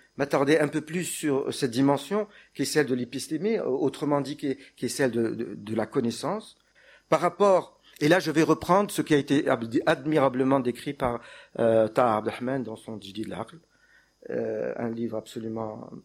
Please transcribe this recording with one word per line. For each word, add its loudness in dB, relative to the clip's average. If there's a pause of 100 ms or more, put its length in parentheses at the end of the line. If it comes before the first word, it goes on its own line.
(180)
m'attarder 2
un 2
peu -4
plus -6
sur -2
cette -2
dimension 0 (260)
qui -4
est 0
celle 2
de 0
l'épistémé, -4
autrement 0
dit -6
qui -8
est, -4 (180)
qui -4
est -4
celle 0
de, 0
de, -6
de -8
la 0
connaissance, -4 (500)
par 2
rapport, 2 (220)
et 4
là 6
je 0
vais 4
reprendre 4
ce -2
qui 0
a 8
été 2
ad-, 0
admirablement 2
décrit -4
par, -4 (360)
euh, 4
Taha 2
Abdelrahman -4
dans -10
son -14
Jidid -12
al-Aql, -12 (680)
euh, -4
un -6
livre -6
absolument -10 (160)